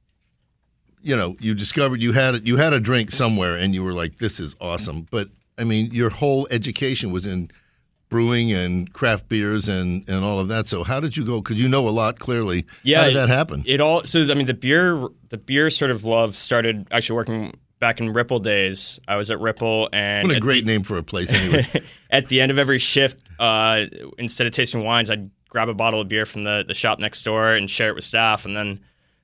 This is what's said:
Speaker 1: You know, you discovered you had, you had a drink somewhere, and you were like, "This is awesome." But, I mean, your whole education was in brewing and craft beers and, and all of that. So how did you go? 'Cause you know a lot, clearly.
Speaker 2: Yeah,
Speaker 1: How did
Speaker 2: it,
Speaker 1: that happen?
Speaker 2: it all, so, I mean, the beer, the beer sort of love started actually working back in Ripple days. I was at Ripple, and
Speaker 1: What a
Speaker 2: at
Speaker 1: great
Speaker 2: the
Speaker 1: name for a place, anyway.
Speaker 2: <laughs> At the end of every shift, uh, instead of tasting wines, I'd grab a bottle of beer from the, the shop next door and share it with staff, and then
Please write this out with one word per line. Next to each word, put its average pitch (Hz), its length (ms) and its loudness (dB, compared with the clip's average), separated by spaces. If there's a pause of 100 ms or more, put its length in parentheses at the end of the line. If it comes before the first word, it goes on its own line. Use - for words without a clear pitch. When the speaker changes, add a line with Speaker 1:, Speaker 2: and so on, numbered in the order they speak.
(1040)
Speaker 1:
You 135 140 0
know, 92 220 0
you 110 160 -2
discovered 127 480 0
you 117 100 2
had, 123 360 2
you 123 80 4
had 156 160 4
a 135 80 2
drink 113 300 0
somewhere, 101 460 0
and 95 180 0
you 92 100 -2
were 92 80 -4
like, 85 240 -4
"This 107 240 -4
is 73 180 -10
awesome." 85 520 -8
But, 101 180 -4 (300)
I 120 60 -4
mean, 110 280 0
your 117 160 2
whole 135 420 0
education 120 600 -2
was 90 140 -4
in 90 240 -4 (580)
brewing 117 440 2
and 90 400 0
craft 113 360 -2
beers 107 400 0
and, 92 400 -2
and 95 160 -2
all 101 140 -2
of 95 100 -2
that. 110 180 -2
So 90 180 -4
how 131 160 -2
did 147 160 -4
you 147 100 -2
go? 113 160 -2
'Cause 110 160 -4
you 127 100 2
know 131 200 4
a - 20 2
lot, 113 300 0
clearly. 107 440 -2 (200)
Speaker 2:
Yeah, 147 160 4
Speaker 1:
How 165 40 6
did 143 60 6
Speaker 2:
it, 127 80 2
Speaker 1:
that 127 100 4
happen? 127 380 0
Speaker 2:
it 135 160 2
all, 160 220 4
so, 165 180 4
I 147 120 2
mean, 139 120 0
the 127 80 0
beer, 151 520 2 (220)
the - 80 -10
beer 143 320 2
sort 151 220 0
of 110 140 -2
love 113 320 2
started 113 540 0
actually 117 260 0
working 113 380 -6 (260)
back 117 200 0
in 113 120 -2
Ripple 120 260 0
days. 98 600 0 (100)
I 101 80 0
was 101 140 -4
at 101 100 -2
Ripple, 110 520 0
and 104 360 0
Speaker 1:
What 160 60 2
a - 20 2
Speaker 2:
at 113 60 0
Speaker 1:
great 123 220 2
Speaker 2:
the 110 80 0
Speaker 1:
name 104 120 0
for 98 120 -4
a 85 60 -4
place, 92 300 -4
anyway. 117 340 2 (240)
Speaker 2:
<laughs> - 200 -20
At 135 180 2
the 131 120 2
end 131 120 4
of 135 60 2
every 135 200 2
shift, 135 400 0 (220)
uh, 110 460 2 (320)
instead 120 280 -4
of 113 60 -4
tasting 117 320 -2
wines, 113 260 0
I'd 104 180 -4 (200)
grab 113 200 -2
a 113 60 -6
bottle 110 260 0
of 104 80 -6
beer 107 160 -2
from 104 200 -10
the, 104 220 -2
the 95 80 -6
shop - 260 0
next - 240 -4
door 110 300 2
and 101 140 0
share 110 200 -2
it 107 80 -2
with - 80 -6
staff, 113 420 0
and 101 100 -8
then 104 240 -6 (440)